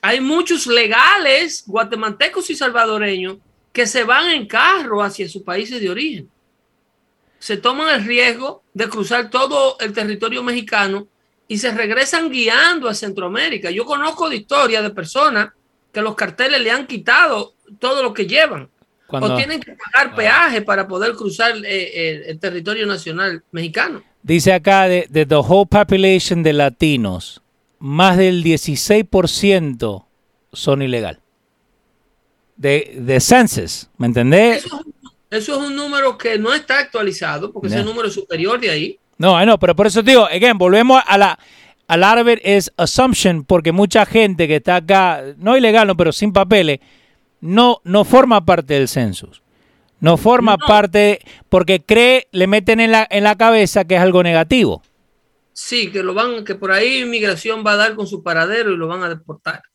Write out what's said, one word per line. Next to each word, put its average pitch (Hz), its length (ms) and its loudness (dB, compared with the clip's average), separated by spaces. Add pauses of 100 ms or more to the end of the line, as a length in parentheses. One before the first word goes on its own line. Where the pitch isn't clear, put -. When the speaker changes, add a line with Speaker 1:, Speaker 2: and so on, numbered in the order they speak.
Speaker 1:
Hay 233 180 -2
muchos 330 460 -2
legales 269 1000 0
guatemaltecos 220 840 -6
y 302 60 -6
salvadoreños 214 800 -4 (360)
que 240 140 -2
se 247 180 -4
van 285 260 0
en 277 160 -4
carro 247 560 0
hacia 196 260 -8
sus 190 140 -16
países 220 380 -8
de 190 100 -4
origen. 220 380 -8 (1080)
Se 208 180 -8
toman 269 380 -2
el 208 120 -4
riesgo 240 560 -2 (120)
de 220 140 -6
cruzar 220 420 -6
todo 269 500 -2
el 214 120 -8
territorio 226 500 -6
mexicano 208 640 -4 (400)
y 208 120 -8
se 240 140 -4
regresan 254 580 -2
guiando 262 580 0
a 208 60 -4
Centroamérica. 196 760 -6
Yo 208 140 -6
conozco 311 460 -6
de 262 60 -8
historias 220 460 -2
de 214 80 -6
personas 214 600 -2 (420)
que 214 80 -8
los 214 140 -6
carteles 247 480 -4
le 226 80 -2
han 254 160 -4
quitado 240 680 0 (240)
todo 262 240 -2
lo 240 120 -4
que 196 120 -4
llevan. 214 440 -2 (360)
Speaker 2:
Cuando 127 280 -4
Speaker 1:
O - 20 -2
tienen 123 240 -6
que - 120 -20
pagar 269 360 -2
Speaker 2:
Wow. - 80 -12
Speaker 1:
peaje 233 460 0
para 196 260 -4
poder 202 240 -4
cruzar, 226 400 -4 (120)
eh, 180 460 -6
el, 151 200 -12
el 160 100 -14
territorio 202 460 -6
nacional 175 560 -6 (100)
mexicano. 170 500 -8 (200)
Speaker 2:
Dice 170 320 2
acá, 190 340 2
de, 180 220 0
de 156 160 0
the 147 100 0
whole 175 300 4
population 190 760 2
de 156 120 2
latinos, 135 880 -2 (360)
más 170 380 2
del 185 260 2
dieciséis 165 640 0
por - 240 0
ciento 131 800 -2 (480)
son 139 260 -2
ilegal. 117 400 -6 (1400)
De, 143 440 -2
de 127 200 0
census, - 680 0 (100)
¿me 120 80 -2
entendés? 147 580 2
Speaker 1:
Eso - 40 -16
es - 40 -14
un, 294 220 -14 (360)
eso 220 240 -6
es 277 40 -4 (100)
un 277 80 -8
número 285 400 -2
que 220 220 -4
no 226 160 -2
está 285 240 -2
actualizado, 190 760 -6
porque 196 160 -8
Speaker 2:
Ya. 214 80 -4
Speaker 1:
ese 202 80 -2
número 226 240 -4
es 196 60 -8
superior 196 460 -4
de 220 100 -4
ahí. 151 280 -6 (200)
Speaker 2:
No, 175 220 4
I 190 40 4
know, 214 140 4
pero 175 180 2
por 202 100 2
eso 214 180 0
te 240 80 4
digo, 233 140 8
again, 202 300 2
volvemos 226 500 6
a 202 120 2
la, 196 200 2 (500)
al 165 160 2
árbitro 233 400 4
es 196 320 2
assumption, 175 680 0
porque 165 280 2
mucha 196 340 2
gente 190 420 2
que 151 80 0
está 180 200 0
acá, 180 460 2 (140)
no 202 200 0
ilegal, 220 320 4
no, 185 80 0
pero 160 160 2
sin 208 200 -2
papeles, 185 460 2 (640)
no, 220 440 2
no 190 200 2
forma 247 400 4
parte 160 300 2
del 135 140 2
census. 104 540 -6 (580)
No 165 160 4
forma 220 400 4
Speaker 1:
No. - 100 -4
Speaker 2:
parte, 208 540 4 (280)
porque 185 340 2
cree, 240 480 4
le 185 160 0
meten 214 340 2
en 226 120 4
la, 220 180 4
en 202 140 0
la 208 120 4
cabeza 214 480 4
que 175 120 0
es 175 40 4
algo 180 220 4
negativo. 165 600 0 (720)
Speaker 1:
Sí, 220 380 -6
que 196 120 -6
lo 185 120 -6
van, 226 300 -4
que 202 100 -8
por 190 180 -4
ahí 254 300 0
inmigración 220 640 -6
va 208 60 2
a 208 40 2
dar 214 180 0
con 214 120 -8
su 175 160 -12
paradero 185 500 -2
y 175 40 -4
lo 165 120 -8
van 185 140 -8
a 175 60 -6
deportar. 160 540 -12 (120)